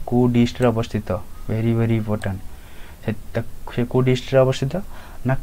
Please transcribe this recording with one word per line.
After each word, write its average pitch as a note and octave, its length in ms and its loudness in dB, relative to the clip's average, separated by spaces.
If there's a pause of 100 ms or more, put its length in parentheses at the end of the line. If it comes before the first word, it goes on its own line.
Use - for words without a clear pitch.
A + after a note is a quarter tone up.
କୋଉ B2 220 4
ଡିଷ୍ଟ୍ରିକ୍ଟରେ A#2+ 400 4
ଅବସ୍ଥିତ, A2+ 440 0 (360)
Very, A2+ 260 2
very A2+ 220 2
important। G#2 440 -2 (640)
ସେ F#3+ 60 0 (220)
ତା-, - 420 -6
ସେ B2 80 0
କୋଉ B2+ 180 2
ଡିଷ୍ଟ୍ରିକ୍ଟରେ B2+ 380 4
ଅବସ୍ଥିତ? C3+ 360 2 (500)
ନା C3+ 160 2